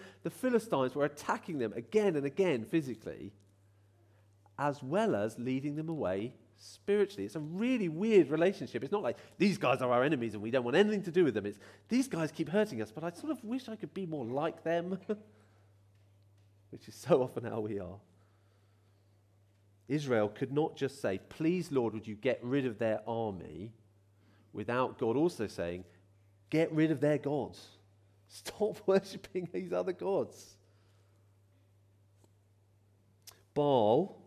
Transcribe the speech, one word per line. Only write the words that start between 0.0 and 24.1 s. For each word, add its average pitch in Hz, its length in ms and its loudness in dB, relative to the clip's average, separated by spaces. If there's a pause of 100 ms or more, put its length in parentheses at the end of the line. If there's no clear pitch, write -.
the 165 60 -4
Philistines 214 640 0
were 143 120 2
attacking 156 520 -4
them 110 160 0
again 196 400 2
and 143 120 0
again 143 400 0
physically, 110 640 -4 (1300)
as 143 240 -2
well 165 340 0
as 110 220 -2
leading 135 360 -4
them 156 140 -6
away 110 460 -4 (240)
spiritually. 202 640 -2
It's - 120 -8
a 160 40 -6
really 196 480 0
weird 175 400 6
relationship. 156 540 0
It's 143 100 -6
not 202 100 0
like, 123 140 0 (220)
"These 185 180 4
guys 131 240 2
are 127 100 2
our 123 140 6
enemies 120 300 0
and 101 80 -8
we 113 80 -6
don't 127 140 2
want 123 120 2
anything 208 280 4
to 175 60 -6
do 175 140 6
with 131 80 4
them." 101 140 0
It's, 101 120 -6 (300)
"These 262 200 0
guys 160 220 -2
keep 147 200 -6
hurting 196 320 0
us, 104 80 -8
but 151 140 -10
I 175 80 -4
sort 302 200 -8
of 254 100 -8
wish 226 280 -8
I 220 60 -10
could - 180 -12
be 190 100 -6
more 147 220 -6
like 147 380 -2
them," 170 340 0 (100)
<laughs> - 1600 -14
which - 180 -18
is 156 60 -18
so 135 280 4
often 117 220 -4
how 110 160 -4
we 107 200 -4
are. 92 200 -12 (1900)
Israel 123 420 2
could 107 240 -6
not 151 240 0
just - 240 -4
say, 98 180 -2 (120)
"Please, 165 420 -2
Lord, 117 220 2
would 107 120 -8
you 107 80 -8
get 117 300 -2
rid 131 220 0
of 110 120 -4
their 110 300 0
army," 101 640 -6 (800)